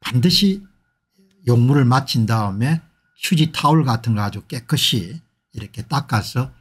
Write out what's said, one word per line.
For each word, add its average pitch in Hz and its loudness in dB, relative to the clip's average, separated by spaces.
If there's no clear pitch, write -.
반드시 180 0
용물을 123 4
마친 127 0
다음에 113 -2
휴지 156 0
타올 151 2
같은 113 -2
거 104 0
아주 101 -8
깨끗이 117 -4
이렇게 107 -12
닦아서 - -4